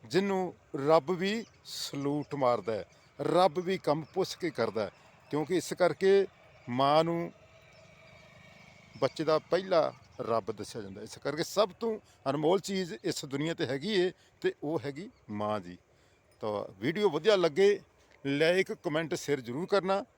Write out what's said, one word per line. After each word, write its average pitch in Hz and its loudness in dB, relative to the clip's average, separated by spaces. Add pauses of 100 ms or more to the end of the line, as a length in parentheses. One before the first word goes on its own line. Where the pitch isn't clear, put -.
ਜਿਹਨੂੰ 190 0 (340)
ਰੱਬ 160 4
ਵੀ 196 -2 (200)
ਸਲੂਟ 143 -6
ਮਾਰਦਾ 120 2
ਹੈ, 95 -4 (360)
ਰੱਬ 165 4
ਵੀ 180 -2
ਕੰਮ 156 0 (100)
ਪੁੱਛ 185 -2
ਕੇ 170 -4
ਕਰਦਾ 110 -2
ਹੈ, 87 -10 (380)
ਕਿਉਂਕਿ 151 -2
ਇਸ 156 -4
ਕਰਕੇ 190 4 (420)
ਮਾਂ 139 4
ਨੂੰ 170 -2 (1700)
ਬੱਚੇ - 0
ਦਾ 156 4
ਪਹਿਲਾ 170 2 (280)
ਰੱਬ 110 -2
ਦੱਸਿਆ 107 -10
ਜਾਂਦਾ। 98 -12
ਇਸ 110 -14
ਕਰਕੇ 147 -4
ਸਭ 196 2 (100)
ਤੋਂ 226 -4 (300)
ਅਨਮੋਲ 156 2
ਚੀਜ਼ 190 -4 (100)
ਇਸ 160 -4
ਦੁਨੀਆ 147 -4
'ਤੇ 160 -2
ਹੈਗੀ 139 -4
ਏ, 180 2 (300)
ਤੇ 185 0 (100)
ਉਹ 151 -2
ਹੈਗੀ 143 -10 (200)
ਮਾਂ 104 -2
ਜੀ। 87 -14 (640)
ਤਾਂ 104 -4
ਵੀਡੀਓ 175 0
ਵਧੀਆ 165 2
ਲੱਗੇ, 190 4 (460)
ਲਾਈਕ, 160 2
ਕੁਮੈਂਟ, 160 -4
ਸ਼ੇਅਰ 143 -2
ਜ਼ਰੂਰ 123 -6
ਕਰਨਾ। 190 0 (120)